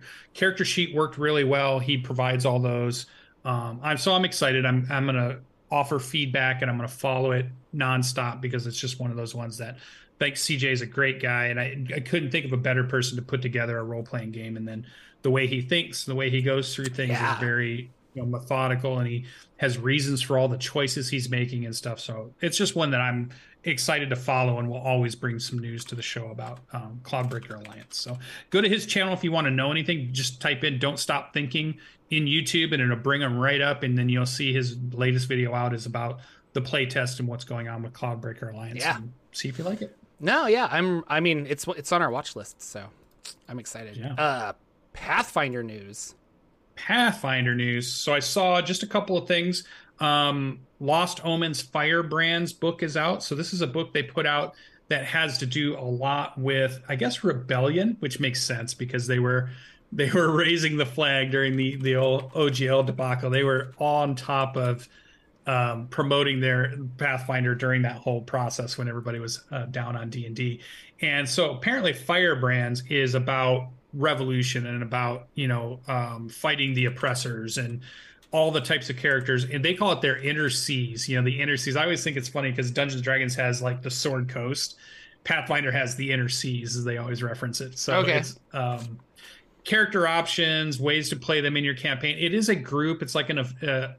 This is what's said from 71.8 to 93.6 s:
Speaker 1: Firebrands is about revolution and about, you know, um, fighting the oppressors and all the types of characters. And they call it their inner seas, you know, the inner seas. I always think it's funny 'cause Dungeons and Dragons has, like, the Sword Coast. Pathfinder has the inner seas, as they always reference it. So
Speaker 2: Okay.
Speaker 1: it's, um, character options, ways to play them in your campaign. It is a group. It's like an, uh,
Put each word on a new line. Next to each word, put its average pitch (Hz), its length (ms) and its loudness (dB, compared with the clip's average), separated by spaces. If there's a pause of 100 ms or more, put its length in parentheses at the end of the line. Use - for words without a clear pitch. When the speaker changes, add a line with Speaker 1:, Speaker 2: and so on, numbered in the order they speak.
Speaker 1:
Firebrands 127 960 2
is 135 260 2
about 127 540 2 (240)
revolution 131 720 0
and 120 160 -4
about, 123 520 -2
you 139 120 -2
know, 120 400 -2
um, 120 420 -4
fighting 139 460 0
the 127 100 4
oppressors 120 720 -2
and 120 240 -4 (500)
all 160 200 4
the 151 100 2
types 151 280 0
of 135 80 -6
characters. 131 460 2
And 135 220 -2
they 175 80 4
call 190 200 2
it - 80 -2
their 135 160 2
inner 143 320 0
seas, 123 600 -2
you 131 80 0
know, 123 60 4
the 127 180 0
inner 139 160 2
seas. 131 180 -2
I 147 80 2
always 170 200 0
think 151 140 -2
it's 127 120 -4
funny 135 240 -2
'cause 123 180 -2
Dungeons 139 240 0
and 127 80 -4
Dragons 131 320 2
has, 123 280 0
like, 123 180 -2
the 131 100 -6
Sword 127 380 -2
Coast. 127 460 -4 (480)
Pathfinder 147 480 0
has 127 240 0
the 135 160 -2
inner 127 180 2
seas, 120 480 -2
as 120 80 -4
they 120 120 -2
always 120 260 -4
reference 120 380 -4
it. 127 180 -10
So - 220 0
Speaker 2:
Okay. 151 180 2
Speaker 1:
it's, - 200 -6 (140)
um, 120 460 -4 (640)
character 202 420 4
options, 160 720 2
ways 147 300 2
to - 60 -2
play 151 260 2
them 143 160 0
in 147 60 2
your 143 120 2
campaign. 147 440 -2
It 170 140 2
is 214 140 2
a 208 80 4
group. 147 460 -2
It's 143 140 -4
like 147 160 0
an, 147 80 0
uh, 131 600 -2